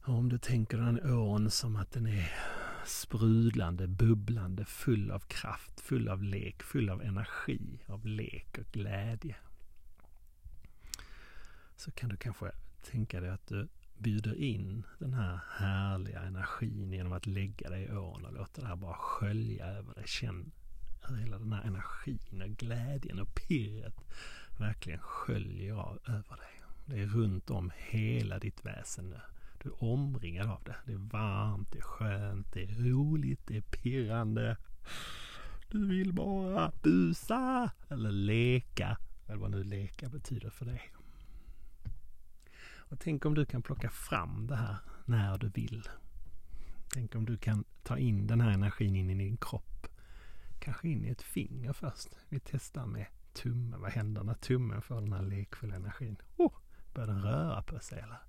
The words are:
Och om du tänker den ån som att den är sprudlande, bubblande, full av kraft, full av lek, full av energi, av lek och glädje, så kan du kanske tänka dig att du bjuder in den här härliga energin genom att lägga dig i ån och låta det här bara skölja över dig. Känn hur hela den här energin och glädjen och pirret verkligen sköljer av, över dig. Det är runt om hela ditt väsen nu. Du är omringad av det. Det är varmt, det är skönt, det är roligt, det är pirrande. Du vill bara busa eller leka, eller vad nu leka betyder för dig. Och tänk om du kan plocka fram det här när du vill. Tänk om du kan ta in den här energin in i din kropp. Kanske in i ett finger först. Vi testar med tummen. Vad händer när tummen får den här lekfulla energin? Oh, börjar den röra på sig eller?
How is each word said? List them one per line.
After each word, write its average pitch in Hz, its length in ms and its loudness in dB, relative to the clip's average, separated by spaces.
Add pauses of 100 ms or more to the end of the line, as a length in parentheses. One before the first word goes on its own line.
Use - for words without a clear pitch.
Och 127 100 2
om 120 160 6
du 123 80 4
tänker 117 400 4
den 120 340 4
ån 107 400 6
som 110 240 2
att 98 160 0
den 117 160 2
är 98 240 4 (540)
sprudlande, 110 1000 6
bubblande, 104 800 6
full 104 460 2
av 95 80 0
kraft, - 640 -6
full 117 280 2
av 98 140 0
lek, 101 400 -2
full 113 260 2
av 92 120 -2
energi, - 880 -2
av 104 180 -4
lek - 520 -4
och 98 140 -6
glädje, 101 640 -2 (2500)
så - 160 -10
kan - 180 -4
du 95 80 -4
kanske - 340 -4 (400)
tänka 104 300 0
dig 90 80 -2
att 92 180 -6
du 101 200 -2 (300)
bjuder 107 380 2
in 104 480 -2 (160)
den 135 140 -2
här 90 260 0 (100)
härliga 95 720 0
energin 95 720 -2
genom 92 220 -2
att 90 120 -2
lägga 98 440 -2
dig 95 140 -2
i - 80 -4
ån 90 340 -6
och - 80 -8
låta - 280 -8
det 123 60 -4
här 92 80 -2
bara 87 200 -4
skölja 107 680 0
över 104 280 -6
dig. 107 140 -8
Känn 92 440 -4 (560)
hur 131 80 2
hela 107 240 2
den 110 140 0
här 101 100 0
energin 104 800 -2
och 107 80 -2
glädjen 117 680 -2
och 98 160 0
pirret 110 600 2 (640)
verkligen 107 400 0
sköljer 98 720 -2
av, 104 340 -4
över 107 300 -2
dig. - 240 -16 (240)
Det 113 160 -2
är 101 60 0
runt 104 420 2
om 92 280 0
hela 110 600 0
ditt - 260 -6
väsen - 440 -6
nu. - 100 -10 (440)
Du - 60 -4
är - 140 -4
omringad 113 680 0
av 98 140 -4
det. - 120 -8 (100)
Det 117 80 -4
är 101 40 -4
varmt, 104 720 0
det - 60 0
är 107 60 2
skönt, 101 680 0
det 98 100 0
är 101 100 0
roligt, 131 720 4
det 113 100 -2
är 104 40 0
pirrande. 113 960 2 (1120)
Du 208 200 2
vill 190 260 4
bara 190 580 2 (120)
busa 220 880 6 (180)
eller 110 220 0
leka, 107 840 4 (300)
eller 107 100 -4
vad 101 140 0
nu 98 120 0
leka 101 460 -4
betyder 117 400 -4
för - 160 -8
dig. 120 160 -2 (2000)
Och 139 80 -6
tänk 147 260 0
om 151 100 6
du 147 100 6
kan - 160 0
plocka - 280 -2
fram 95 580 -2
det 135 80 0
här 110 220 2 (280)
när 101 320 4
du 104 120 0
vill. 110 400 -4 (1040)
Tänk 120 220 -2
om 110 100 2
du 113 120 0
kan 107 260 2 (200)
ta 123 140 -2
in 107 300 4
den 113 140 6
här 117 100 8
energin 101 440 4
in 92 140 4
i 95 60 2
din 98 220 2
kropp. - 500 -4 (720)
Kanske - 280 -2
in 110 180 2
i 110 40 0
ett 123 120 -2
finger 123 520 -2
först. - 360 -6 (200)
Vi 143 100 -2
testar - 460 -4
med 107 200 -2 (280)
tummen. 120 480 -2
Vad 98 100 -2
händer 107 320 0
när 107 100 2
tummen 120 480 2
får 113 200 -4
den 104 120 0
här 95 80 0
lekfulla 98 540 -4
energin? 101 420 -6 (200)
Oh, 349 160 8 (400)
börjar 110 140 -2
den 98 140 2
röra 120 400 2
på - 180 -4
sig - 200 -10
eller? 110 180 -10 (120)